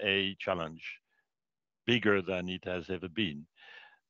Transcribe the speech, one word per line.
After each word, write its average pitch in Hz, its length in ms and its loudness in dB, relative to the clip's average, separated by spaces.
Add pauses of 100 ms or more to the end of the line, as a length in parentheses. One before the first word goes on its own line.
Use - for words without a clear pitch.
a 98 380 2
challenge 82 600 -4 (840)
bigger 107 360 6
than 90 260 -2
it 92 160 -6
has 90 260 -4
ever 92 200 -4
been. 78 360 -4 (640)